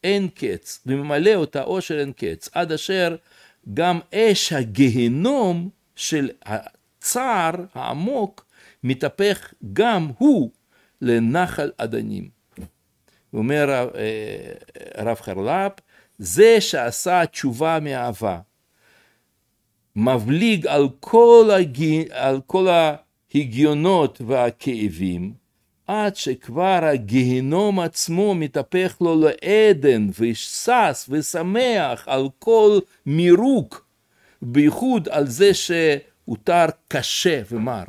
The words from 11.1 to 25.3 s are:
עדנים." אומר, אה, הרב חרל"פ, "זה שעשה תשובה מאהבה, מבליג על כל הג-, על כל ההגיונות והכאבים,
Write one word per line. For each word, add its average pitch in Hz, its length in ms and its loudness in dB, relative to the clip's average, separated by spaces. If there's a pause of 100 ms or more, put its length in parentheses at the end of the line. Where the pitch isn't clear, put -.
עדנים." 110 520 -8 (1040)
אומר, 139 380 0
אה, 127 140 -2 (1080)
הרב 107 260 -4
חרל"פ, 131 500 -4 (460)
"זה 208 440 4
שעשה 165 640 -2
תשובה 156 560 -2
מאהבה, 120 580 -6 (1600)
מבליג 131 720 0
על 143 200 2 (120)
כל 233 540 8
הג-, 160 580 0
על 135 360 -2
כל 190 200 0
ההגיונות 151 1600 0
והכאבים, 107 1160 -4 (500)